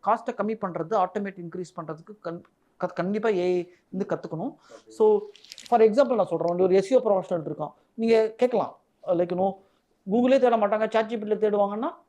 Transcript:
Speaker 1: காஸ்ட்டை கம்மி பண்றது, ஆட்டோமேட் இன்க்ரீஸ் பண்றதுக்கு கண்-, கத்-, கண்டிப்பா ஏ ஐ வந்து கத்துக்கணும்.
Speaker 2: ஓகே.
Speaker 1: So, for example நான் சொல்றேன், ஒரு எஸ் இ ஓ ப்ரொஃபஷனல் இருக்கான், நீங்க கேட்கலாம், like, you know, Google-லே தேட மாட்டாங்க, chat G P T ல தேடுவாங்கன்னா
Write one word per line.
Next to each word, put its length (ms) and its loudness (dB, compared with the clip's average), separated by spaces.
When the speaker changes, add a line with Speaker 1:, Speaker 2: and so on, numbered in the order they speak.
Speaker 1:
காஸ்ட்டை 300 -2
கம்மி 260 -4
பண்றது, 300 -6
ஆட்டோமேட் 400 -6
இன்க்ரீஸ் 360 -12
பண்றதுக்கு 340 -14
கண்-, 140 -10
கத்-, 180 -6
கண்டிப்பா 300 -2
ஏ 60 0
ஐ 20 0
வந்து 200 -4
கத்துக்கணும். 400 -8
Speaker 2:
ஓகே. 220 -20
Speaker 1:
So, 60 4
for 80 4
example 320 2
நான் 120 0
சொல்றேன், 360 0
ஒரு 120 4
எஸ் 120 -4
இ 60 4
ஓ 80 6
ப்ரொஃபஷனல் 440 0
இருக்கான், 240 -10
நீங்க 140 4
கேட்கலாம், 320 0
like, 140 0
you 80 -4
know, 80 2
Google-லே 320 4
தேட 180 4
மாட்டாங்க, 300 0
chat 180 2
G 80 -6
P 60 -10
T 60 -6
ல 120 -2
தேடுவாங்கன்னா 460 0